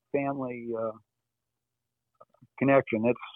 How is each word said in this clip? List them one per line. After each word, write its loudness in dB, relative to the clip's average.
family, -4
uh, -2
connection, 4
it's, 2